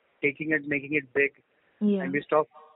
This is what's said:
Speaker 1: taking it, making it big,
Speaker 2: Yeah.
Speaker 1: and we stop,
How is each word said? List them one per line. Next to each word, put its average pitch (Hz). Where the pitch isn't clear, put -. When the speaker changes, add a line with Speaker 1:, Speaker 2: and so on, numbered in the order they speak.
Speaker 1:
taking 151
it, 147
making 143
it 135
big, 139
Speaker 2:
Yeah. 202
Speaker 1:
and 180
we 143
stop, 151